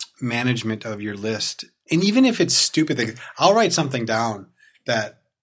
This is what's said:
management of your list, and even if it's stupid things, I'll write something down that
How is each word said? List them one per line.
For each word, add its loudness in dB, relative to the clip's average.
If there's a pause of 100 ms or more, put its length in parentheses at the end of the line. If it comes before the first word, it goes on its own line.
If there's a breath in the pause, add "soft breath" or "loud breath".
(220)
management -2
of -8
your -6
list, -6 (260)
and 2
even 4
if 2
it's 2
stupid 2
things, -4 (180 loud breath)
I'll 6
write 4
something -2
down -2 (380 soft breath)
that -4 (220)